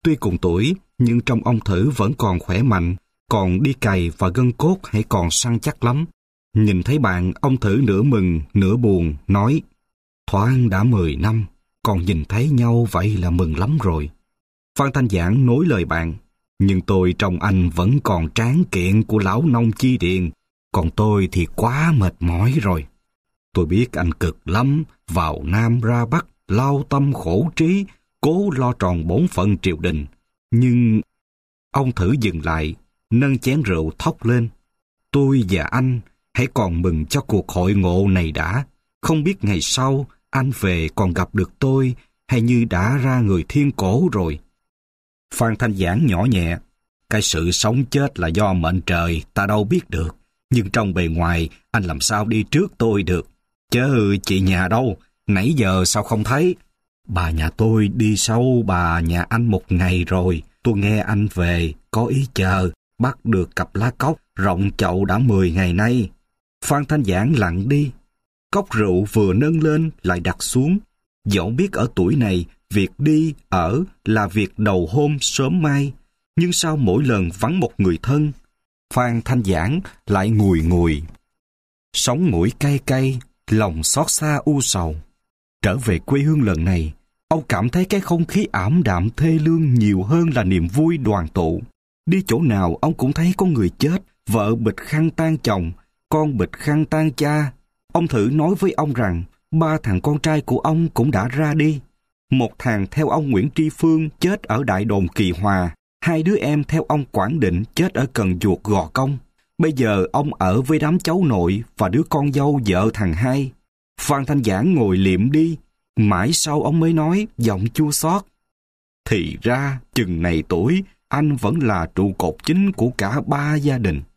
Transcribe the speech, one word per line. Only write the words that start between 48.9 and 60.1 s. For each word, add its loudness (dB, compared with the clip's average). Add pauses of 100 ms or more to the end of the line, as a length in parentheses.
ta 0
đâu 0
biết -2
được. -6 (360)
Nhưng 0
trong -2
bề 0
ngoài, 0 (220)
anh -2
làm -6
sao -2
đi 0
trước 0
tôi 2
được? -2 (420)
Chớ 0 (320)
chị -2
nhà 2
đâu, 0 (300)
nãy 2
giờ 2
sao 0
không -2
thấy?" 0 (520)
"Bà -2
nhà -2
tôi 2
đi 0
sau 2
bà 0
nhà 0
anh -2
một 0
ngày 2
rồi. 0 (200)